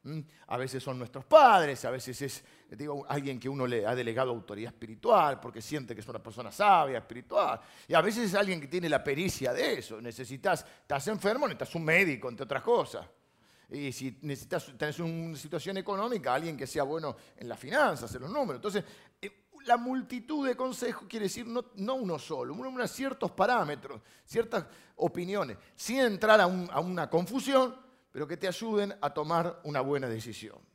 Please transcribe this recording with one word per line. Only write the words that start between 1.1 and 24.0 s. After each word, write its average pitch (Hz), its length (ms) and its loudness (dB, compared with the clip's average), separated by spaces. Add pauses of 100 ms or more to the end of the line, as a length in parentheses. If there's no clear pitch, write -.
padres, 190 600 8
a 120 60 0
veces 127 320 -8
es, - 200 -8 (280)
digo, 143 360 -8
alguien 139 320 -4
que 123 80 -8
uno 135 200 -2
le 117 180 0
ha 117 80 2
delegado 123 380 0
autoridad 110 420 -8
espiritual 147 680 2
porque 113 220 -12
siente 127 320 -6
que 107 80 -10
es 110 60 -14
una 113 160 -10
persona 113 280 -12
sabia, 165 460 6
espiritual. 120 640 -2 (260)
Y 151 60 -2
a 202 80 8
veces 214 280 0
es 175 40 -2
alguien 190 260 2
que 143 80 -10
tiene 175 220 -2
la 139 140 4
pericia 143 500 0
de 247 220 0
eso. 113 260 -10
Necesitas, 131 640 -4 (160)
estás 139 260 -4
enfermo, 220 400 0
necesitas 131 280 -6
un 165 100 -4
médico, 156 440 4
entre 113 160 -8
otras 127 180 -4
cosas. 147 420 0 (640)
Y 139 220 -6
si 127 320 -8
necesitas, 143 520 -6
tenés 151 240 -6
una 165 380 -4
situación 170 400 -6
económica, 196 560 -2
alguien 156 240 -2
que 131 80 -6
sea 147 160 -2
bueno 147 340 -2 (220)
en 120 100 -14
las 113 120 -10
finanzas, 160 560 0
en 127 80 -10
los 160 80 -8
números. 233 240 -2
Entonces, 196 280 -4 (380)
eh, - 200 -14 (240)
la 240 120 6
multitud 254 680 -2
de 247 80 2
consejos 247 520 -4
quiere 214 180 -4
decir 220 200 -4
no, 233 200 -4 (100)
no 214 200 -2
uno 180 240 -2
solo, 131 340 -6
uno, 254 160 -8
unos 254 220 -4
ciertos 262 400 -2
parámetros, 147 680 0 (240)